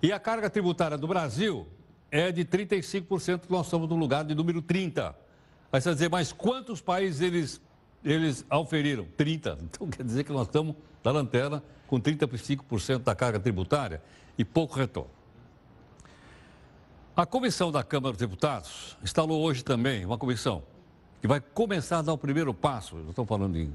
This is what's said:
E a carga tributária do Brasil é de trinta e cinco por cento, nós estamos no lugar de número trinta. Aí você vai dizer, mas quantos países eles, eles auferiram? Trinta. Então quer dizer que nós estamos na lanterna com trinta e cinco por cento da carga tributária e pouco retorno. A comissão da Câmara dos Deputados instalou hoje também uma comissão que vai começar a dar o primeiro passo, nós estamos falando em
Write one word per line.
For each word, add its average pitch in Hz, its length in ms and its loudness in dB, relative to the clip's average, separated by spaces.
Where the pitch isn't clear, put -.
E 170 100 6
a 202 60 -2
carga 220 320 -2
tributária 175 480 0
do 143 80 -6
Brasil 160 600 -2
é 175 200 2
de 175 140 -2
trinta 196 320 0
e 175 60 -2
cinco 190 240 -6
por 190 140 -2
cento, 180 280 -2
nós 180 180 0
estamos 165 220 0
no 170 80 2
lugar 151 280 2
de 151 100 -2
número 165 260 0
trinta. 151 560 0
Aí 135 80 4
você 131 80 0
vai 165 60 4
dizer, 160 160 2
mas 175 200 0
quantos 240 520 -4
países 180 400 0
eles, 170 400 0
eles 156 460 2
auferiram? 143 560 0
Trinta. 147 460 0
Então 117 260 -8
quer 127 140 -6
dizer 123 220 0
que - 80 -6
nós 127 140 0
estamos 156 300 0
na 117 80 2
lanterna 143 520 0
com 131 120 2
trinta 147 320 2
e 120 80 -8
cinco 135 280 -4
por 107 160 -2
cento 131 220 0
da 107 100 4
carga 107 260 2
tributária 95 600 0
e 117 80 2
pouco 160 320 0
retorno. 110 340 -2
A 175 80 4
comissão 196 480 0
da 143 100 2
Câmara 135 300 -2
dos 98 80 -6
Deputados 113 840 -4
instalou 156 400 0
hoje 147 220 0
também 120 400 0
uma 110 140 -2
comissão 117 440 -2
que 117 60 -2
vai 139 140 4
começar 185 600 0
a - 20 -2
dar 160 100 0
o 147 60 0
primeiro 143 340 0
passo, 113 440 -2
nós 78 120 -10
estamos 107 200 -4
falando 98 280 0
em 80 180 -2